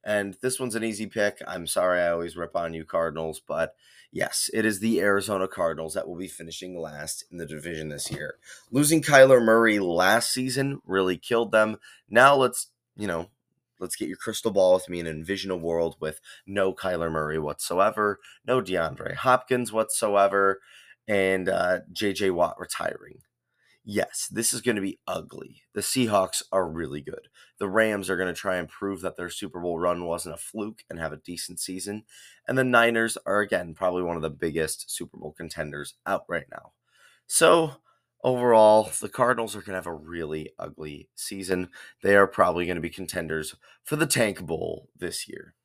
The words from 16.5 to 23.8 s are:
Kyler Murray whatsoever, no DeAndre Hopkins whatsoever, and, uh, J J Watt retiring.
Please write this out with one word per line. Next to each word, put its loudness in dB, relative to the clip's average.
Kyler -4
Murray -2
whatsoever, 0
no 0
DeAndre -4
Hopkins 0
whatsoever, 2
and, 2
uh, 0
J -2
J 0
Watt 0
retiring. -10